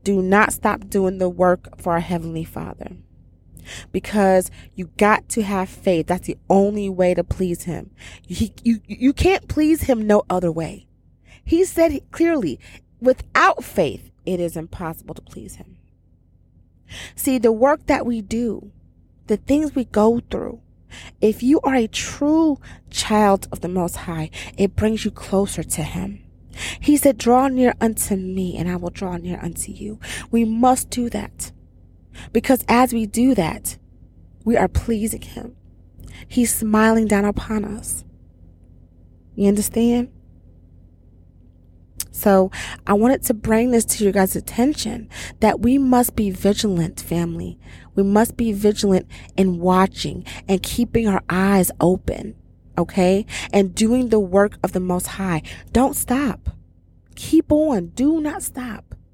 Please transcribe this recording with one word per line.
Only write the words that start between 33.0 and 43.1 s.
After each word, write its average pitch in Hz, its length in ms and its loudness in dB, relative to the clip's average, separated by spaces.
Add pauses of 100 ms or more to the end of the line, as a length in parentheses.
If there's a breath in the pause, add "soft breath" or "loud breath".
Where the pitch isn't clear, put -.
do 240 300 2
that, - 420 -2 (680)
we 226 120 2
are 185 120 4
pleasing 220 540 -2
him. - 320 -16 (720 loud breath)
He's 240 260 0
smiling 220 540 2
down 202 180 2
upon 208 400 -2
us. - 400 -10 (1300)
You 202 100 2
understand? 233 640 0 (2000)
So 190 400 2 (360 loud breath)
I 208 60 0
wanted 233 320 2